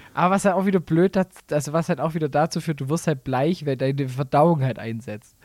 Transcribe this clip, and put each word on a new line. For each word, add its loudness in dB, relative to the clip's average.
Aber 2
was 2
halt 2
auch 2
wieder 2
blöd, 2
dat-, -4
also -2
was 0
halt -2
auch -2
wieder -2
dazu 0
führt, -4
du -6
wirst -2
halt -2
bleich, 0
weil 0
deine -2
Verdauung 2
halt -2
einsetzt. -10